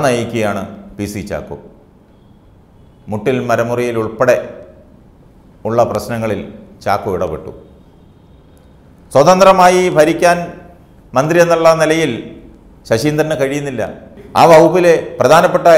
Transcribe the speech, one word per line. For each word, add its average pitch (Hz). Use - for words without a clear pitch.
നയിക്കുകയാണ് 113
പി 101
സി 104
ചാക്കോ. 76
മുട്ടിൽ 127
മരമുറിയിൽ 120
ഉൾപ്പെടെ 113
ഉള്ള 117
പ്രശ്നങ്ങളിൽ 107
ചാക്കോ 104
ഇടപെട്ടു. 82
സ്വതന്ത്രമായി 185
ഭരിക്കാൻ 170
മന്ത്രി 156
എന്നുള്ള 165
നിലയിൽ 156
ശശീന്ദ്രന് 151
കഴിയുന്നില്ല. 139
ആ -
വകുപ്പിലെ 170
പ്രധാനപ്പെട്ട 160